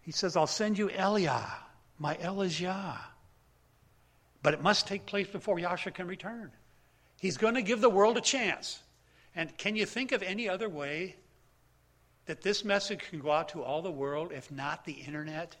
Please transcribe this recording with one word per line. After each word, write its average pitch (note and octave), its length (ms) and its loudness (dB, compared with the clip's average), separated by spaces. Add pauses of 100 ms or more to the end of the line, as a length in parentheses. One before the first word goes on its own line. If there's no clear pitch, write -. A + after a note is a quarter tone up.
He D#3+ 100 -12
says, F#3 240 0
"I'll D#3 100 6
send G#3+ 320 0
you G#3 100 2
Eliah." F#3 600 2 (480)
My D3+ 220 -2
El G3 220 -2
is E3+ 180 0
Yah. F#3 360 -4 (1400)
But D3+ 140 4
it C#3+ 80 -6
must G3+ 240 4
take G3 200 -6
place G3+ 200 -2
before G3 300 -2
Yahshua F3 360 -2
can F3+ 140 -8
return. G3 460 -10 (680)
He's F3+ 160 0
gonna A#3 260 4
give G#3+ 180 2
the A#3+ 100 10
world G3+ 260 8
a - 40 2
chance. - 600 0 (540)
And D#3+ 240 -6
can G#3+ 160 -2
you G#3+ 100 2
think B3+ 280 -2
of B3 100 2
any G3+ 260 -2
other F#3+ 200 -2
way D#3 480 -6 (1080)
that - 160 -8
this G3+ 220 0
message G3+ 360 0
can - 180 -10
go D3 140 0
out E3 180 2
to D3 140 -6
all D3 180 -2
the F#3 80 -4
world, C#3+ 420 -4
if C#3 180 -12
not C#3+ 340 -6
the D#3+ 80 -8
internet? D3+ 680 -8